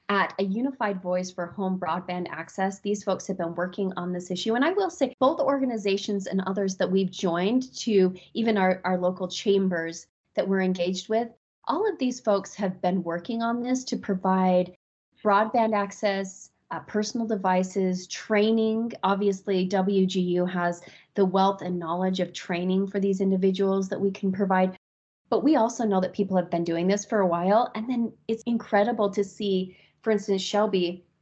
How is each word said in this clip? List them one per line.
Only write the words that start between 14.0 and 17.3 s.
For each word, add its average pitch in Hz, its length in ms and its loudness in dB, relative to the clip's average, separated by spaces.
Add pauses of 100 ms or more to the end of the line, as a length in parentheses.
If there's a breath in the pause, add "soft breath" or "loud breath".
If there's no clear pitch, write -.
broadband 220 500 2
access, 196 760 -2 (220)
uh, 170 100 -6
personal 214 440 -2
devices, 185 840 0